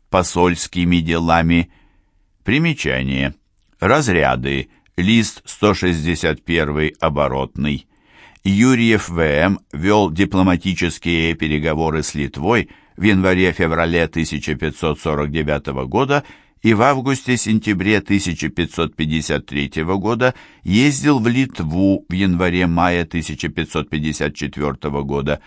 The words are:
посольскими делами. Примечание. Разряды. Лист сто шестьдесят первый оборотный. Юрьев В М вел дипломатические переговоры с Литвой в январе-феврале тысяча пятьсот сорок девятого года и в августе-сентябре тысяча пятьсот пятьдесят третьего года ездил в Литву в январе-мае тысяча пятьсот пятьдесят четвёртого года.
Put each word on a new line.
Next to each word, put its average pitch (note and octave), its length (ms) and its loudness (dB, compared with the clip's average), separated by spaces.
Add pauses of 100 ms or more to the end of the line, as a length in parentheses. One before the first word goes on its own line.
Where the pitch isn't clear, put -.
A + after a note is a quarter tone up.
(100)
посольскими F2 880 2
делами. E2 720 2 (760)
Примечание. C2+ 920 -2 (440)
Разряды. C#2 920 0 (260)
Лист G#2+ 480 2
сто G#2 300 0
шестьдесят E2 720 -2
первый D#2 560 0
оборотный. C#2 840 -2 (580)
Юрьев A2+ 640 4
В E2+ 120 -2
М D#2+ 400 2 (120)
вел F#2+ 380 2
дипломатические F2 1200 0
переговоры D#2 680 -2
с - 120 -6
Литвой D2+ 560 -2 (260)
в - 60 -6
январе-феврале F2 1080 2
тысяча D2+ 480 -4
пятьсот D#2 420 -4
сорок D2 320 -2
девятого D2 540 -4
года C3 400 -2 (360)
и A#2+ 140 4
в G#2 80 2
августе-сентябре A#2 1200 0
тысяча F#2 480 -2
пятьсот E2 480 -4
пятьдесят D#2 500 -2
третьего D#2 480 -4
года A2+ 400 0 (300)
ездил C3 560 2
в A2 80 0
Литву G2 800 0
в - 40 -6
январе-мае F2 920 0
тысяча D#2+ 440 -6
пятьсот D#2 400 -6
пятьдесят D2+ 460 -4
четвёртого C#2+ 680 -6
года. C#2 440 -4